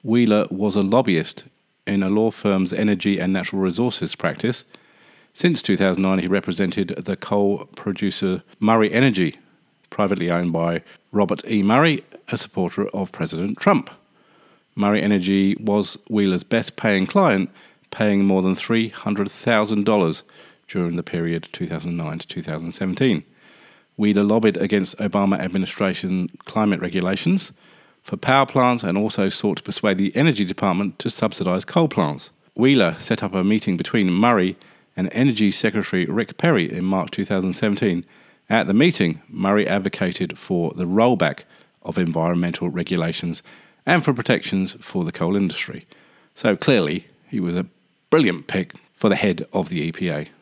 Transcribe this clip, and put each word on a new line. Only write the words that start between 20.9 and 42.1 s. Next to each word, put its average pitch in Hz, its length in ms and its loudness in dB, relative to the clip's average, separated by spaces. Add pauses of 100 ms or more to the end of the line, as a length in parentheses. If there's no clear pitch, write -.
the 87 80 -4
period 82 480 -4
two 90 160 -8
thousand 82 300 -6
nine 82 220 -6
to - 80 -14
two 90 140 -10
thousand 82 300 -8
seventeen. 95 520 -2 (760)
Wheeler 101 260 2
lobbied 107 340 4
against 95 400 -2
Obama 98 420 0
administration 92 920 -2 (160)
climate 104 340 0
regulations 95 720 -2 (500)
for - 160 -8
power 135 280 4
plants 123 380 2
and 92 140 0
also 104 320 0
sought 98 280 -2
to - 60 -14
persuade 98 340 -2
the 98 180 0
Energy 127 280 2
Department 92 560 -2
to 113 100 -6
subsidize 92 540 -2
coal 165 240 2
plants. 78 440 -2 (240)
Wheeler 113 440 4
set - 220 -4
up 95 120 -6
a 95 100 0
meeting 101 340 0
between 92 340 0
Murray 98 460 2 (400)
and 92 140 -2
Energy 107 400 2
Secretary 98 540 0
Rick 101 320 -4
Perry 117 340 2
in 90 140 -4
March 92 260 0
two 98 140 -4
thousand 92 280 -2
seventeen. 101 520 0 (440)
At 104 180 2
the 98 60 0
meeting, 107 560 2
Murray 98 380 2
advocated 95 720 -2
for 85 380 -2
the 90 100 -4
rollback 95 580 2 (400)
of 90 140 -6
environmental 87 720 0